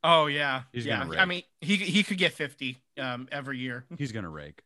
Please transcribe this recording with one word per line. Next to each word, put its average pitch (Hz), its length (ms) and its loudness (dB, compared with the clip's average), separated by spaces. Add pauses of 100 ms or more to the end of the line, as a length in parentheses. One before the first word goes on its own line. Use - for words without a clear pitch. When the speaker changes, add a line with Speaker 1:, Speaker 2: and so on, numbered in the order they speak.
Speaker 1:
Oh 160 220 8
yeah, 143 360 0 (100)
Speaker 2:
He's 120 120 -4
Speaker 1:
yeah. 110 140 0
Speaker 2:
gonna 160 160 -4
Speaker 1:
I 175 40 0
Speaker 2:
rake. 185 80 6
Speaker 1:
mean, 180 160 -4 (180)
he, 180 160 2
he 202 260 2
could 196 140 -2
get 180 160 4
fifty, 135 440 -8 (200)
um, 127 340 -6
every 139 280 -6
year. 123 260 -8 (120)
Speaker 2:
He's 135 160 -4
gonna 101 160 -6
rake. 76 360 -14